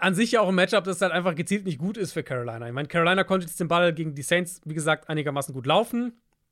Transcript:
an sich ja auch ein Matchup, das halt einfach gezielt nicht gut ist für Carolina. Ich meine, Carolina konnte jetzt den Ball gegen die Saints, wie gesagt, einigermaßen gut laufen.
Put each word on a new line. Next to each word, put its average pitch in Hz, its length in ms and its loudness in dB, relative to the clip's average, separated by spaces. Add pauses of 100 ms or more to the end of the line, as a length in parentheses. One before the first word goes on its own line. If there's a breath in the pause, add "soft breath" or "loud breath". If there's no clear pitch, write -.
an 185 120 4
sich 226 200 2
ja 226 80 6
auch 185 80 4
ein 190 60 2
Matchup, 190 280 4
das 185 180 -4
halt 185 100 2
einfach 175 240 0
gezielt 196 300 -2
nicht 147 140 -4
gut 208 180 -4
ist 185 160 -6
für 160 100 -4
Carolina. 117 440 -6
Ich 120 60 -8
meine, 143 140 -4
Carolina 175 360 2
konnte 185 240 0
jetzt - 120 -12
den 170 80 0
Ball 170 260 4
gegen 156 200 -4
die 143 80 -10
Saints, 175 440 0
wie 156 100 -8
gesagt, 156 340 -2
einigermaßen 143 440 -2
gut 127 120 -8
laufen. 233 480 2 (380)